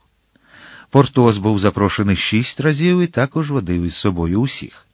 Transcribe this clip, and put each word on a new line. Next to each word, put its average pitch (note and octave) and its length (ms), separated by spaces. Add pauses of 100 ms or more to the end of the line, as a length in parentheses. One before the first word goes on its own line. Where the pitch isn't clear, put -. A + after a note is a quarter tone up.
(920)
Портос B2 480
був G#2 200
запрошений G2 580
шість - 440
разів D#3 400
і F3 60
також D3 440
водив F2 320
із E2+ 120
собою F2 460
усіх. - 540